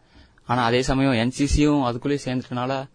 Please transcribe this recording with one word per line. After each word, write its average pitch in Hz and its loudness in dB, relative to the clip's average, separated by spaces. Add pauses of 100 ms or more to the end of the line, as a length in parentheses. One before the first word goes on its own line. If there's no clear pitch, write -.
(480)
ஆனா 123 0
அதே 120 2
சமயம் 135 2
என் 123 -2
சி 143 0
சியும் 147 2
அதுக்குள்ளேயே 135 -2
சேர்ந்துட்டனால 127 -4 (220)